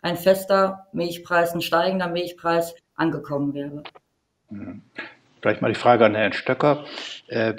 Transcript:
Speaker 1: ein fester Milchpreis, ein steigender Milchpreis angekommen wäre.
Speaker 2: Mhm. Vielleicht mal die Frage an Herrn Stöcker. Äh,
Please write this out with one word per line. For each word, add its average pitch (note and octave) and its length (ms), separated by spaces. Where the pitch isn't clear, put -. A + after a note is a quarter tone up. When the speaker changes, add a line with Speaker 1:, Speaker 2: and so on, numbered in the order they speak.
Speaker 1:
ein F3 160
fester F#3+ 760
Milchpreis, E3+ 600
ein E3+ 80
steigender F3 460
Milchpreis E3+ 680
angekommen C#3+ 580
wäre. C#3+ 300
Speaker 2:
Mhm. G2+ 320
Vielleicht - 200
mal A#2 100
die - 80
Frage A#2+ 260
an G#2+ 100
Herrn G#2+ 180
Stöcker. D3 520
Äh, A2 320